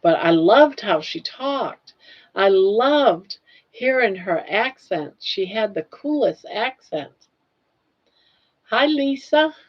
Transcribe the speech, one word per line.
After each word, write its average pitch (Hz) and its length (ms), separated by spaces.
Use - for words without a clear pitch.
But 165 140
I 175 140
loved 208 500
how 180 200
she 165 200
talked. 262 720
I 190 140
loved 202 880
hearing 254 460
her 180 320
accent. 196 680
She - 280
had 208 280
the 160 100
coolest 285 680
accent. 208 600
Hi, 247 220
Lisa. 294 680